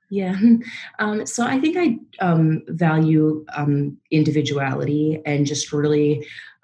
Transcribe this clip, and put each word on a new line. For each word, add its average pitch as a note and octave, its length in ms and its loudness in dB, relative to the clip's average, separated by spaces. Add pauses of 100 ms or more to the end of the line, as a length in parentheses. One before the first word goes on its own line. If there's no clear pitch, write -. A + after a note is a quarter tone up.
Yeah. F#3+ 300 -4 (300)
<laughs> - 300 -14
Um, G#3+ 280 -4
so - 180 -4
I C4 140 0
think D#4+ 200 0
I, C#4 200 0 (260)
um, D#3+ 440 2
value, D#3 760 2 (120)
um, C#3+ 400 -2 (140)
individuality D3 1120 0
and D3 220 0
just C#3+ 260 -6
really, D3 520 0 (400)